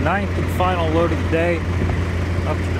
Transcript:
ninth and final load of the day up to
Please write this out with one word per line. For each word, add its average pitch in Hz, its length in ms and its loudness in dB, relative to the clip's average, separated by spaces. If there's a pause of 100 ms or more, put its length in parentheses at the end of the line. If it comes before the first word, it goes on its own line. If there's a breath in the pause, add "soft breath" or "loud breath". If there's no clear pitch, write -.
ninth 190 340 0
and 156 200 0
final 180 340 2
load 165 220 2
of 151 100 -2
the - 80 0
day 165 300 2 (880)
up 156 80 -2
to - 240 -2